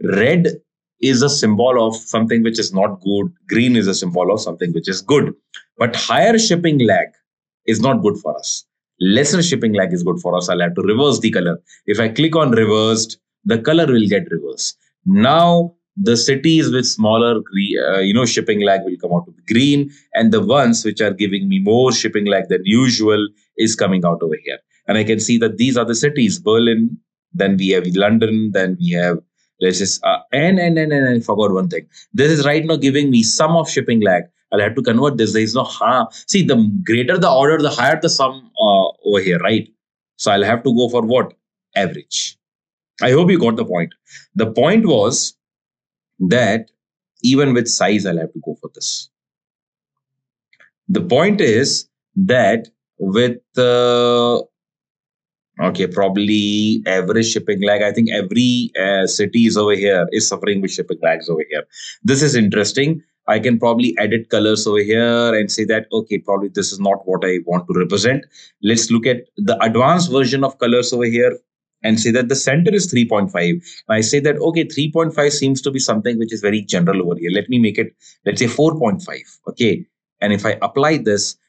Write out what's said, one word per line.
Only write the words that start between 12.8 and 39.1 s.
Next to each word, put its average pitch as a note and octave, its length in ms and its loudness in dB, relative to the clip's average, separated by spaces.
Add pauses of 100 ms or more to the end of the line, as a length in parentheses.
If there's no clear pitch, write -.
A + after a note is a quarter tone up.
the A2+ 140 0
color D#3 260 2
will A#2 220 2
get F#2 240 -2
reversed. D2 480 -8 (260)
Now, E3 720 4 (200)
the A#2 220 2
cities C#3 540 2
with B2+ 160 0
smaller A2+ 480 2
gre-, G2 520 -4
uh, F#2+ 120 0
you G2 160 0
know, B2 100 2
shipping A2+ 360 -2
lag G2 220 2
will F2+ 140 -6
come F2 160 -6
out F2 140 -2
to - 40 -20
be - 120 -20 (100)
green, C#3+ 380 2 (240)
and A2+ 180 4
the G#2+ 100 2
ones A#2 400 2
which G#2 180 -4
are G2+ 120 0
giving G2 340 -2
me F#2+ 120 2
more A#2 320 2
shipping G#2+ 340 -2
lag F#2+ 240 0
than F2+ 140 0
usual G#2+ 640 2 (300)
is A2 180 0
coming F#2 300 0
out E2+ 180 0
over D#2 200 -4
here. C2+ 140 -10 (300)
And G2+ 100 0
I G#2+ 60 0
can G#2 160 0
see A#2 180 0
that A2 200 0
these B2 200 0
are A#2 80 0
the A#2 80 -4
cities: A#2 460 0
Berlin, A2+ 580 0 (340)
then G2 260 0
we F#2+ 120 0
have F#2 160 0 (100)
London, A2 580 2
then F#2 260 0
we F2 140 0
have, F2 260 0 (400)
let's F#2 180 2
just, - 260 -4
uh, F#2+ 180 0 (100)
and, E3 260 2
and, E3+ 220 2
and, D#3 120 -2
and C#3 160 2
I A#2+ 120 2
forgot G#2 340 0
one F#2 160 -2
thing. E2 180 -8 (240)
This C#3 200 2
is D3 120 0
right D3+ 220 0
now D#3+ 120 0
giving C#3 340 0
me A#2+ 100 6
sum D#3 340 0
of D#3+ 140 0
shipping A#2 320 0
lag. F#2 220 2 (280)
I'll G2+ 80 2
have G#2 160 0
to C3 60 -2
convert B2 360 0
this. G#2+ 160 0
There A2 80 2
is A2 140 -2
no B2+ 80 0
ha-, A#2 440 -2 (200)
see, G3 160 2
the B2 140 2 (260)
greater B2+ 340 0
the E3 120 2
order, C#3+ 320 4
the D3 80 0
higher C#3 320 0
the E3+ 80 0
sum, C3 500 -4
uh, G2 280 4 (180)
over G2+ 160 2